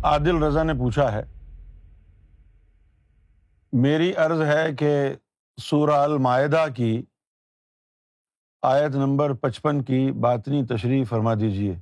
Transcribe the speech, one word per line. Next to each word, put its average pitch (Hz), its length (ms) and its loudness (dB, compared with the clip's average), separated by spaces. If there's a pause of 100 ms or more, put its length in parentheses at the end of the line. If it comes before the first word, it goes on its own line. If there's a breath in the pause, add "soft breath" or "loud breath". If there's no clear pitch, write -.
(160)
عادل 156 280 0
رضا 156 200 0
نے 160 100 0
پوچھا 123 380 0
ہے، 104 100 -4 (2500)
میری 156 400 2
عرض 160 280 0
ہے 151 340 0
کہ 143 400 0 (420)
سورہ 151 340 0
المائدہ 147 760 2 (100)
کی 117 260 -2 (1600)
آیت 139 340 2
نمبر 139 380 0
پچپن 139 500 -2
کی 131 280 0
باطنی 120 540 -2
تشریح 123 440 0
فرما 113 240 0
دیجیے۔ 101 480 -2